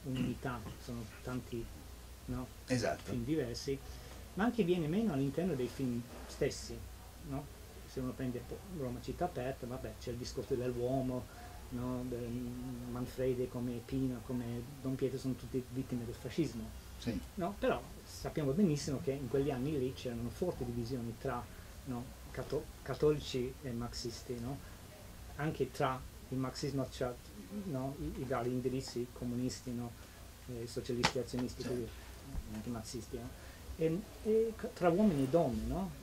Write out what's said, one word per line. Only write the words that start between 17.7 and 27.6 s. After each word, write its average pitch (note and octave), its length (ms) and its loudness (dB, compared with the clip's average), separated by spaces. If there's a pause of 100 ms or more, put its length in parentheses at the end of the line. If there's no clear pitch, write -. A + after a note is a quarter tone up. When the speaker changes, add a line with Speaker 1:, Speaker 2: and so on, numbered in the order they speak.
Speaker 1:
sappiamo D3+ 460 0
benissimo D3 500 6
che C3+ 100 2
in C3+ 180 -2
quegli C#3 220 6
anni C3+ 280 2
lì C3 140 2
c'erano A#2+ 360 -2
forti E3 360 0
divisioni A#2+ 540 -2
tra, B2 240 -2 (420)
no? B2 200 -2 (260)
Cato-, B2+ 340 -2 (180)
cattolici C3+ 680 4 (120)
e C3 80 -2
marxisti, A#2 680 -4
no? B2+ 180 -4 (800)
Anche C#3+ 340 2
tra C3 280 2 (300)
il C3 80 0
marxismo, C3 540 0
cioè, B2+ 200 0 (540)